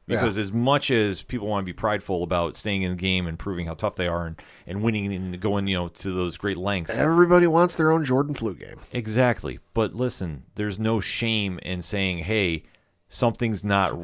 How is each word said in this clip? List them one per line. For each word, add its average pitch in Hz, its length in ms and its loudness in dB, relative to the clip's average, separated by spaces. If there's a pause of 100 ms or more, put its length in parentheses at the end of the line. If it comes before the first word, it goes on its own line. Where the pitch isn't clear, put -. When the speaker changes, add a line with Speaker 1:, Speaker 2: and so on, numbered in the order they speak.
Speaker 1:
Yeah. 120 120 0
Speaker 2:
Because 104 160 0
as 104 160 -2
much 131 380 2
as 104 320 2
people 107 240 -6
wanna 101 180 -2
be 90 80 -6
prideful 98 520 -2
about 85 320 0
staying 98 260 -2
in 90 80 0
the 90 60 -2
game 90 320 0
and 82 100 -6
proving 87 280 -6
how 82 80 -6
tough 101 200 -4
they 87 140 -2
are 85 180 -2
and, 80 160 -10 (240)
and 101 160 -6
winning 107 300 0
and 90 280 -6
going, 98 280 0
you 95 80 0
know, 87 100 -2
to 95 240 -8
those 90 260 -2
great 98 220 -2
lengths. 92 340 -2
Speaker 1:
Everybody 170 540 6
wants 170 300 4
their 160 160 4
own 160 120 4
Jordan 139 300 2
Flu 110 200 -4
game. - 240 -14 (120)
Speaker 2:
Exactly. 110 680 0 (120)
But 110 220 0
listen, 90 480 -4 (140)
there's 104 240 -2
no 110 180 2
shame 104 640 -2
in 90 180 -4
saying, 95 440 -2
"Hey, 90 400 0 (440)
something's 113 540 0
not 98 300 2 (120)